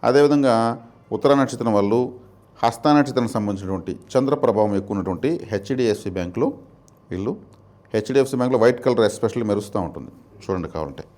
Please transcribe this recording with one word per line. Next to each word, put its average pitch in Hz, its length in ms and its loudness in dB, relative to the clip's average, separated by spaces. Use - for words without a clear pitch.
అదేవిధంగా 127 840 4
ఉత్తరా 139 240 4
నక్షత్రం 123 380 0
వాళ్ళు 104 400 2
హస్తా 147 300 2
నక్షత్రం 131 340 2
సంబంధించినటువంటి 95 720 -4
చంద్ర 135 180 2
ప్రభావం 107 400 2
ఎక్కువ 98 160 -4
ఉన్నటువంటి 98 520 -4
హెచ్డిఎఫ్సి 107 680 -2
బ్యాంకులో 92 440 -4
వీళ్ళు, 107 260 -6
హెచ్డిఎఫ్సి 131 420 0
బ్యాంకులో 127 240 0
వైట్ 120 260 4
కలర్ 123 140 2
especially 113 460 0
మెరుస్తూ 104 340 -2
ఉంటుంది 78 320 -10
చూడండి 90 300 -4
కావాలంటే. 73 360 -10